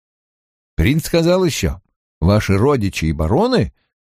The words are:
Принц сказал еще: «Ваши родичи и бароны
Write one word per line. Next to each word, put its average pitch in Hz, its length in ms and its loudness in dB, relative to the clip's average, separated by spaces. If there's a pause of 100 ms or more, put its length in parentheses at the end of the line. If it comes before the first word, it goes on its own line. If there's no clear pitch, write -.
(760)
Принц 131 320 0
сказал 175 380 0
еще: 95 360 -4 (400)
«Ваши 98 360 2
родичи 107 500 0
и 80 60 0
бароны 131 600 0 (300)